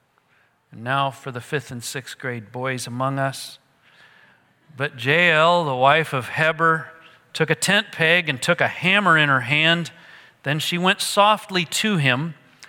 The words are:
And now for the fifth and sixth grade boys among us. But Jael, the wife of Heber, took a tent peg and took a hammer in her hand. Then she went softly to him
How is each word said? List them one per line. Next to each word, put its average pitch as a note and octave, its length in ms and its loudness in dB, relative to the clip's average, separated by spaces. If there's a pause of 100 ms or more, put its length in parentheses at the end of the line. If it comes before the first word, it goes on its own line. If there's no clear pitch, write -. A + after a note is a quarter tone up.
(720)
And A2+ 120 -18
now C3+ 260 -2
for B2+ 220 -12
the A#2+ 100 -10
fifth - 300 -8
and A#2+ 120 -12
sixth - 360 -12
grade A#2+ 320 -10
boys B2+ 340 -6
among C3 320 -4
us. C3+ 400 -6 (1200)
But C3 260 -6
Jael, E3 600 4
the C3+ 100 -2
wife D3 380 2
of B2+ 160 -4
Heber, D#3+ 640 0 (420)
took D#3 160 0
a D#3 60 0
tent G3+ 360 0
peg E3 380 2
and B2+ 100 -4
took E3+ 220 0
a B2+ 60 2
hammer F3+ 500 2
in D3+ 100 4
her C3 140 2
hand. D#3 500 0 (520)
Then D3 160 -2
she F3 180 -4
went F#3 240 0
softly G3+ 640 0
to G#3+ 320 -2
him C#3+ 380 0 (340)